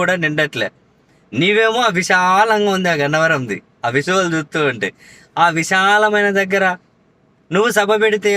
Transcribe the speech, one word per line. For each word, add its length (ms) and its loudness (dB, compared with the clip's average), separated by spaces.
కూడా 120 0
నిండట్లే. 440 -2
నీవేమో 560 0
ఆ 100 0
విశాలంగా 800 2
ఉంది 160 0
ఆ 100 0
గన్నవరంది, 560 0
ఆ 100 -4
విజువల్ 400 0
చూస్తూ 240 -4
ఉంటే 180 -4
ఆ 40 6
విశాలమైన 720 0
దగ్గర 260 0
నువ్వు 260 2
సభ 140 2
పెడితే 340 0